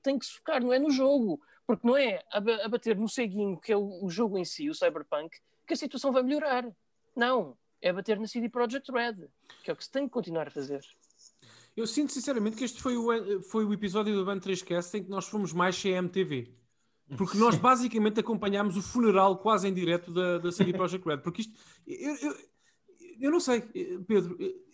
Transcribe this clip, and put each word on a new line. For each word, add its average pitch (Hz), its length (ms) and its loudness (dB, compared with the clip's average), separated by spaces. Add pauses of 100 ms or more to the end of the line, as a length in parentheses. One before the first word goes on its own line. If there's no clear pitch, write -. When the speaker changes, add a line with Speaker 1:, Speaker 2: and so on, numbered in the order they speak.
Speaker 1:
tem 269 160 0
que - 80 -6
se - 60 -10
focar, 302 300 -2
não 247 80 0
é 254 80 4
no 294 120 4
jogo. 262 500 4 (260)
Porque 233 200 0
não 240 80 6
é 240 380 2
a 202 80 0
ba-, 214 240 0
a 226 40 -2
bater 220 280 0
no 214 140 0
ceguinho, 202 500 -2
que - 100 -10
é 208 60 4
o, 196 260 -2
o 196 60 -2
jogo 196 300 0
em 180 80 -2
si, - 240 -4
o 311 40 -6
Cyberpunk, 160 600 -2 (300)
que 339 80 -2
a - 20 -2
situação 277 340 -4
vai 254 120 2
melhorar. 269 440 0 (480)
Não, 233 440 0 (240)
é 180 100 2
bater 196 260 -2
na 220 80 -6
C 233 140 -6
D 233 80 -2
Projekt 247 420 -4
Red, 233 380 -4 (340)
que - 80 -6
é 160 40 -2
o - 20 -6
que - 80 -14
se - 60 -14
tem 277 140 -2
que 262 60 -6
continuar 165 380 -4
a - 20 -14
fazer. 139 300 -6 (960)
Speaker 2:
Eu 226 100 -4
sinto 285 240 -2
sinceramente 226 460 -2
que 240 80 -4
este - 160 -6
foi 247 160 -2
o, 226 460 0
foi 220 240 0
o 208 80 0
episódio 208 400 0
do 196 100 0
Ban 196 140 -2
três 190 240 -4
cast 175 340 -4
em 196 80 -4
que 180 60 -12
nós 190 160 -6
fomos 202 260 -4
mais 180 240 2
C 196 140 0
M 180 180 0
T 185 160 0
V. 139 300 -6 (640)
Porque 190 180 -2
nós 220 200 6
Speaker 3:
Sim. - 40 0
Speaker 2:
basicamente 226 580 4
acompanhámos 202 560 0
o 196 80 -2
funeral 196 540 4
quase 202 320 2
em 190 60 0
direto 170 360 0
da, 175 280 0
da 170 120 -2
C 180 140 2
D 180 80 2
Projekt 185 340 -2
Red. 151 120 0
Porque 175 240 -6
isto, 220 100 -8 (340)
eu, 285 300 -8
eu, 294 200 -6 (840)
eu 277 100 0
não 339 100 4
sei, 240 200 2 (460)
Pedro, 175 320 2 (360)